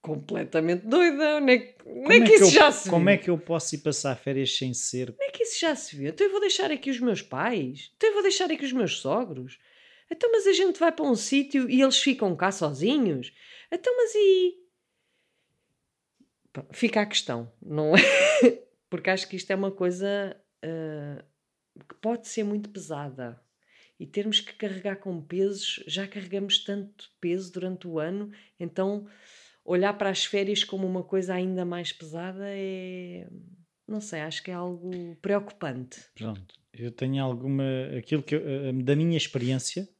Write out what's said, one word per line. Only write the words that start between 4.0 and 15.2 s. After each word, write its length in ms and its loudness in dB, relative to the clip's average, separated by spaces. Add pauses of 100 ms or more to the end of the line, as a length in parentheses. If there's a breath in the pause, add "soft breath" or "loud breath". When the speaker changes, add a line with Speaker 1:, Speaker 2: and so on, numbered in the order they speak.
Speaker 2:
férias 400 -2
sem 180 -4
ser" 380 -6
Speaker 1:
Como 120 -8
é 60 -4
que 120 -6
isso 180 -4
já 140 0
se 220 -12
viu? 140 -4
Então 160 2
eu 40 4
vou 100 -2
deixar 300 0
aqui 200 -4
os 100 -4
meus 220 0
pais? 760 -4
Então 140 4
eu 40 -4
vou 80 0
deixar 280 0
aqui 140 -4
os 80 -4
meus 280 -2
sogros? 580 -4 (520 soft breath)
Então, 200 0
mas 160 2
a 60 6
gente 260 2
vai 140 4
para 120 -4
um 120 4
sítio 520 0
e 140 6
eles 160 4
ficam 380 2
cá 160 0
sozinhos? 800 0 (400 loud breath)
Então, 240 0
mas 180 2
e 400 6 (2000)